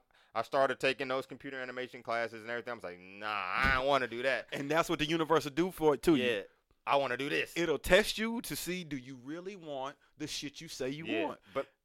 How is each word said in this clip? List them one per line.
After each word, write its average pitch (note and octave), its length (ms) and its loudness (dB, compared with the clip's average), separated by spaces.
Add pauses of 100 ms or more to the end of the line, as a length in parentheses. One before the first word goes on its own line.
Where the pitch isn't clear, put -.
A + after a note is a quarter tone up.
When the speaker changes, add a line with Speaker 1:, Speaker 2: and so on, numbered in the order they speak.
(340)
Speaker 1:
I A2 80 0
started C3+ 360 2
taking C3 300 0
those C3 160 0
computer C3+ 340 -12
animation B2+ 440 -8
classes A2+ 400 -2
and A2 80 -8
everything, A#2+ 220 -4
I - 20 -6
was G#2 100 -10
like, F2+ 160 -8
"Nah, G2 280 -12
I G#2+ 480 2
don't C3 100 0
wanna C3+ 220 4
do A#2 160 -6
that." B2+ 280 0
Speaker 2:
And C#3+ 180 -4
that's E3 200 4
what E3 80 0
the D3+ 80 0
universe D#3 380 2
will C#3+ 80 -6
do E3 180 0
for D3+ 240 4
it - 80 -2
to E3 140 8
you. B2+ 80 2
Speaker 1:
Yeah, A#2 160 2 (460)
I A#2 100 6
wanna C3 200 2
do C3+ 140 -4
this. D3+ 260 0
Speaker 2:
It'll E3 220 0
test - 400 4
you A3+ 240 -2
to - 120 -8
see, F3 300 -4
do D3 140 -8
you C3 260 -12
really F3+ 320 -10
want C#3+ 400 -8 (220)
the D3+ 80 -6
shit - 340 -8
you E3 80 -12
say C3 220 -4
you D3 160 -6
Speaker 1:
Yeah, D3 220 0
Speaker 2:
want? - 100 -8 (160)
Speaker 1:
but C3+ 120 -2 (180)